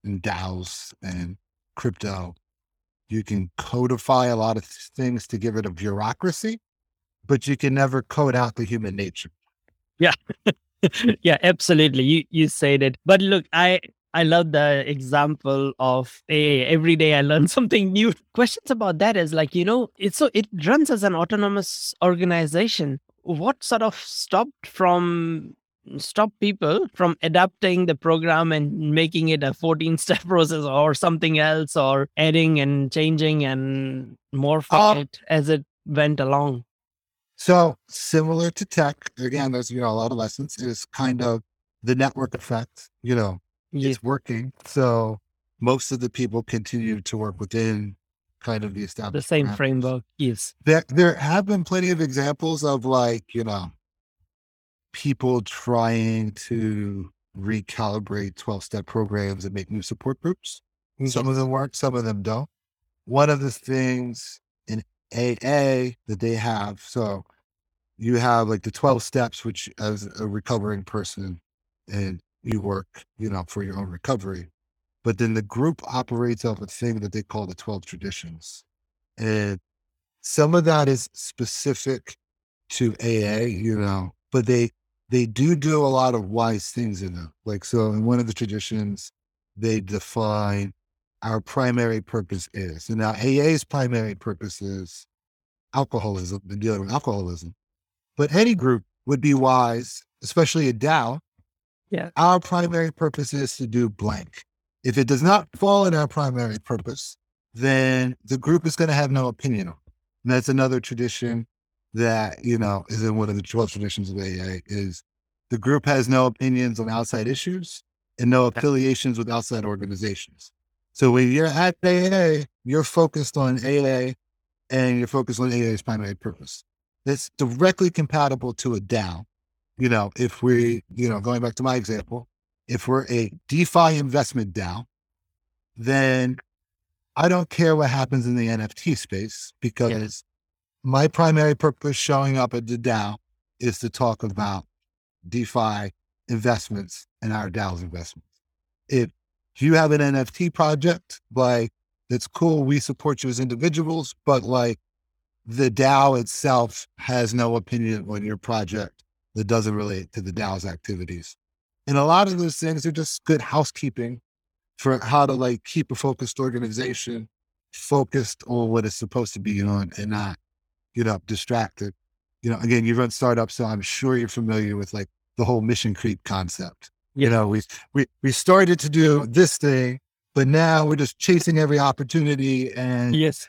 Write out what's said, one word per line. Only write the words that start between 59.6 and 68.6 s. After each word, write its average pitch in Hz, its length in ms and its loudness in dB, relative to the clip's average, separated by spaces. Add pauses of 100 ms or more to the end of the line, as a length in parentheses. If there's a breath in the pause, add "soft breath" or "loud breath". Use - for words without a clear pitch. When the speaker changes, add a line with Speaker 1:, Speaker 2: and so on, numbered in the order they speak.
Speaker 1:
new 107 120 -6
support 127 400 -8
groups. - 400 -6 (400)
Speaker 2:
Mm-hmm. 135 60 -2
Speaker 1:
Some 127 200 -2
of 135 80 0
them 131 140 0
work, 131 260 -4
some 131 200 -2
of 117 100 -2
them 104 160 -4
don't. 110 260 -4 (560)
One 139 260 4
of 143 120 2
the 135 100 -4
things 127 880 -4 (280)
in 110 160 -6 (300)
A 120 300 0
A 131 540 0 (100)
that 101 140 -6
they 113 140 0
have, 107 440 -4
so 101 460 -6 (720)
you 117 200 0
have, 117 320 4
like, 107 140 -2